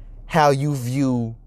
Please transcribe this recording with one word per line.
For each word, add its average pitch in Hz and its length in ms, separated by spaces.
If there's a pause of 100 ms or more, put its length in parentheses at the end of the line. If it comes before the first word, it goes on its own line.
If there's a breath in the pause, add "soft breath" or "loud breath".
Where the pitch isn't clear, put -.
(260 soft breath)
how 151 240
you 143 240
view 123 600 (120)